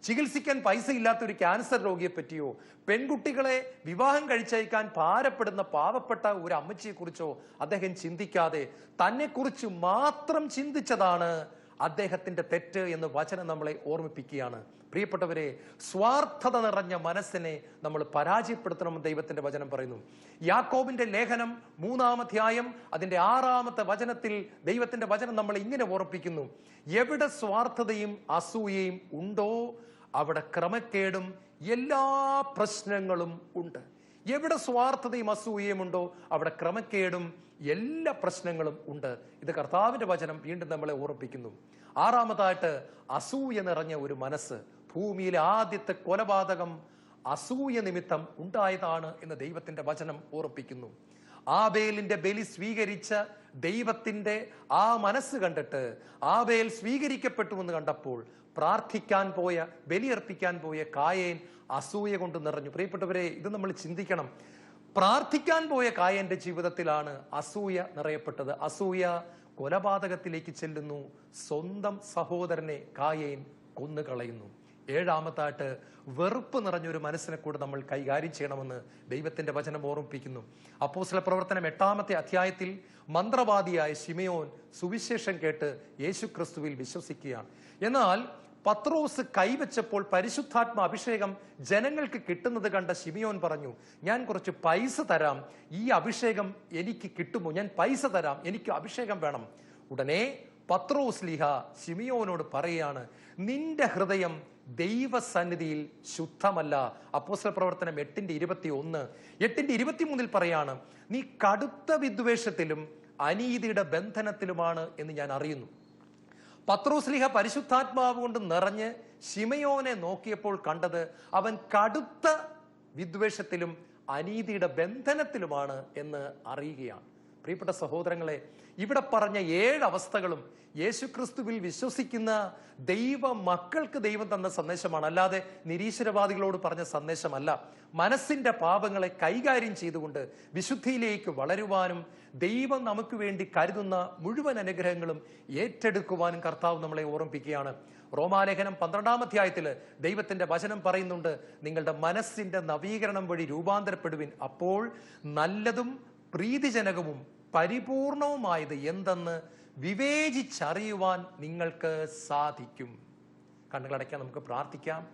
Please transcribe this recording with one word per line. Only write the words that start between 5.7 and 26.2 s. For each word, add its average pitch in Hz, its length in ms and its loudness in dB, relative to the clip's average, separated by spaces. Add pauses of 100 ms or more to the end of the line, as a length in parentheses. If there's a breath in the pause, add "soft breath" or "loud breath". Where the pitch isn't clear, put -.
ഒരു 175 280 0
അമ്മച്ചിയെക്കുറിച്ചോ 170 840 -6 (220 loud breath)
അദ്ദേഹം 180 360 -2
ചിന്തിക്കാതെ 165 720 0 (180 loud breath)
തന്നെക്കുറിച്ച് 254 800 0
മാത്രം 277 840 2
ചിന്തിച്ചതാണ് 185 960 2 (340 loud breath)
അദ്ദേഹത്തിന്റെ 180 720 0
തെറ്റ് 175 260 -2
എന്ന് 165 340 -2
വചനം 160 340 -2
നമ്മളെ 151 400 -4
ഓർമ്മിപ്പിക്കുകയാണ്. 139 800 -6
പ്രിയപ്പെട്ടവരെ, 165 960 -4 (300 loud breath)
സ്വാർത്ഥത 247 720 4
നിറഞ്ഞ 202 340 2
മനസ്സിനെ 170 680 -4 (200 loud breath)
നമ്മൾ 156 320 -2
പരാജയപ്പെടുത്തണമെന്ന് 170 880 0
ദൈവത്തിന്റെ 151 380 -2
വചനം 139 280 -4
പറയുന്നു. 127 320 -6 (400 loud breath)
യാക്കോബിന്റെ 247 600 4
ലേഖനം 233 580 0 (160)
മൂന്നാം 240 420 4
അധ്യായം 233 540 2 (200 loud breath)
അതിന്റെ 180 220 0
ആറാമത്തെ 240 680 4
വചനത്തിൽ 208 640 -2 (180 loud breath)
ദൈവത്തിന്റെ 233 420 0
വചനം 220 300 0
നമ്മളെ 208 240 0
ഇങ്ങനെ 247 240 -2
ഓർമ്മിപ്പിക്കുന്നു, 175 680 -4 (360 loud breath)